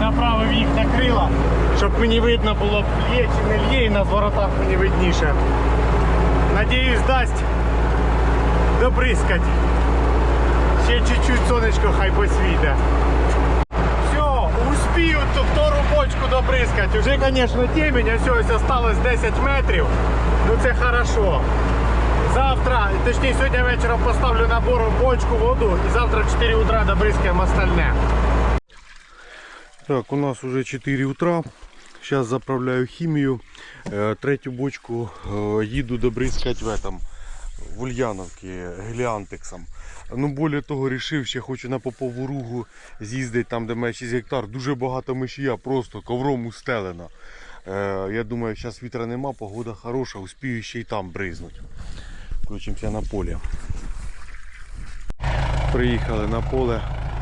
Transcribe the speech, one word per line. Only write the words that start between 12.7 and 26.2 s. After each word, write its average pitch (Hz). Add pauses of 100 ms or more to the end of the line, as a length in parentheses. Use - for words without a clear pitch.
Все, 277 (240)
успію 320 (160)
ту 269 (120)
втору 294 (180)
бочку 269
добризкать. 254
Уже, 269
конечно, 254
темень, 254
ось 226
ось 233
осталось 233
десять 240
метрів. 262 (640)
Ну -
це 160
хорошо. 220 (960)
Завтра, 254 (140)
точніше, 247
сьогодні 254
вечором 233
поставлю 233
на 233
бору 226 (100)
бочку 247
воду 220 (100)
і 175
завтра 220